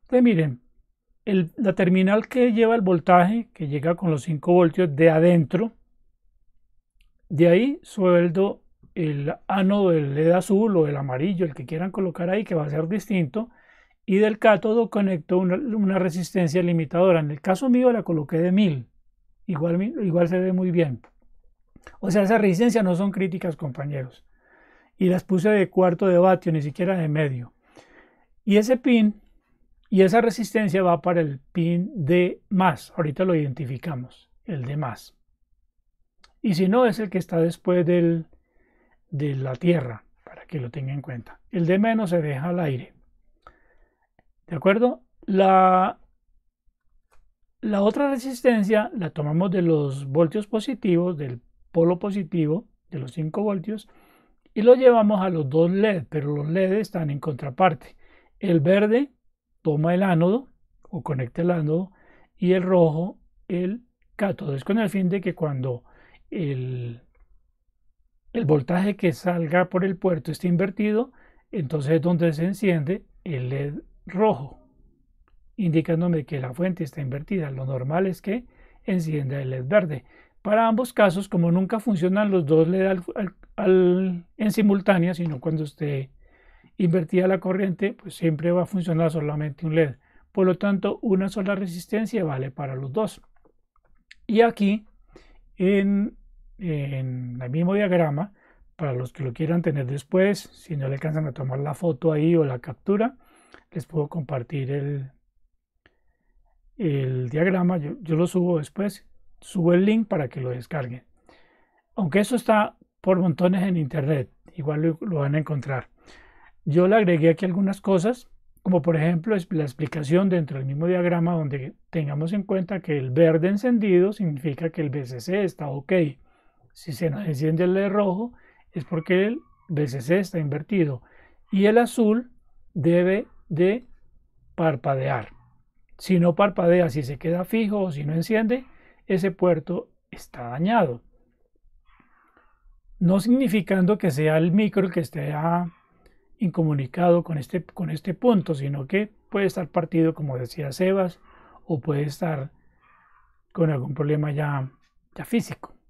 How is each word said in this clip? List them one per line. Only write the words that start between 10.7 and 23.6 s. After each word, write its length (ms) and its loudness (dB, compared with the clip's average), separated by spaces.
o 120 4
el 80 -4
amarillo, 480 -2
el 100 -6
que 120 -14
quieran 260 -6
colocar 380 -4
ahí, 120 -2
que 140 -6
va 80 0
a 60 -6
ser 180 -4
distinto, 640 -4
y 120 0
del 220 2
cátodo 520 4
conecto 480 0
una, 160 2
una 440 0
resistencia 640 0
limitadora. 580 2
En 100 -4
el 100 -10
caso 280 -2
mío 240 6
la 120 -2
coloqué 340 -2
de 140 2
mil, 360 2
igual, 300 -2
mi-, 260 -2
igual 260 2
se 100 0
ve 140 0
muy 180 0
bien. 320 -2
O 140 -4
sea, 100 4
esas 180 4
resistencias 440 2
no 100 2
son 160 0
críticas, 460 -4
compañeros. 680 -10